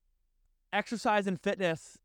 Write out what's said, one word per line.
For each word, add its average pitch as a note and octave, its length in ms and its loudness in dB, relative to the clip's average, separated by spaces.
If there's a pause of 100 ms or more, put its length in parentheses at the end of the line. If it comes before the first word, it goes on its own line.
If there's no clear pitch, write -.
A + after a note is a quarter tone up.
(720)
exercise G#3 540 0
and F#3 140 -2
fitness F#3+ 640 -2